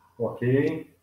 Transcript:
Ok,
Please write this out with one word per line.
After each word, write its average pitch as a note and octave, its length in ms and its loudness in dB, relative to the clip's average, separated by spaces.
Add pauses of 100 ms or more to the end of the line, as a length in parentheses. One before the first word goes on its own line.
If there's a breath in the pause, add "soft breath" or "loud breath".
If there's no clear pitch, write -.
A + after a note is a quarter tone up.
(180)
Ok, C3+ 840 0